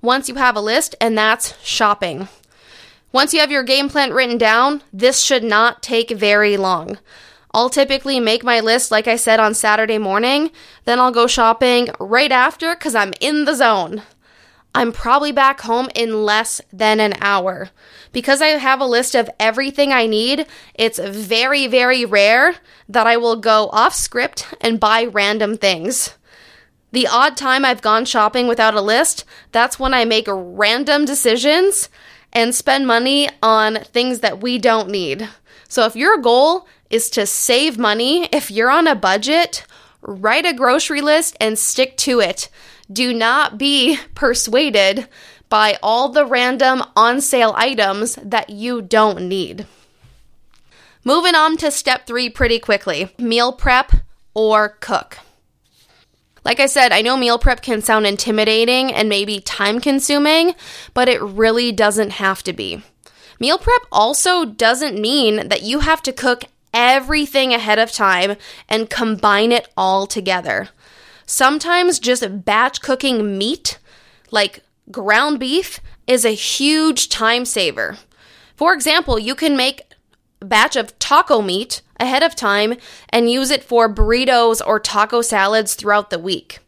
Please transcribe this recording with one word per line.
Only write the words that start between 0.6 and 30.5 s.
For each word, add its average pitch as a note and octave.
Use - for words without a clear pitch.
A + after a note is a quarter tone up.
list, A3+
and A3+
that's A3
shopping. G3
Once C#4+
you E4
have D4+
your C#4
game C4+
plan C#4
written B3
down, A#3+
this B3
should B3+
not A3+
take A#3
very G#3
long. F#3
I'll A#3+
typically C4+
make A3+
my A#3
list, A3+
like A3
I A#3
said, A3
on G#3+
Saturday A3
morning. A#3+
Then A#3+
I'll B3+
go A#3
shopping A#3+
right B3
after D#4+
'cause D#4+
I'm G3+
in D4+
the C#4+
zone. G#3
I'm A#3
probably C#4+
back C4+
home A#3+
in A3
less G#3+
than G#3+
an G#3
hour. F#3+
Because C4+
I D#4
have C4+
a C4+
list B3
of A#3
everything C4+
I B3
need, A#3+
it's A3
very, A3+
very B3
rare A3+
that A3
I A#3
will A#3
go G#3+
off A#3+
script -
and A3+
buy A3
random G#3+
things. F#3+
The A#3+
odd C4
time C4+
I've B3
gone A3+
shopping A#3+
without A3+
a G#3
list, A3
that's A#3+
when C4
I A#3+
make A3
random G#3